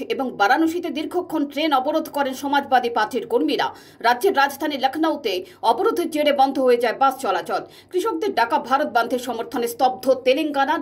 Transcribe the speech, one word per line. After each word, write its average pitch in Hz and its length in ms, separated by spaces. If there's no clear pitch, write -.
এবং 262 120
বারাণসীতে 320 580
দীর্ঘক্ষণ 320 440
ট্রেন 302 280
অবরোধ 302 260
করেন 269 180
সমাজবাদী 269 540
পার্টির 214 340
কর্মীরা। 240 360
রাজ্যের 247 340
রাজধানী 302 440
লখনৌতে 294 480
অবরোধের 349 420
জেরে 294 280
বন্ধ 269 140
হয়ে 240 180
যায় 214 180
বাস 269 120
চলাচল। 180 380
কৃষকদের 370 480
ডাকা 233 180
ভারত 269 260
বাঁধের 240 320
সমর্থনে 233 460
স্তব্ধ 254 320
তেলেঙ্গানার, 285 560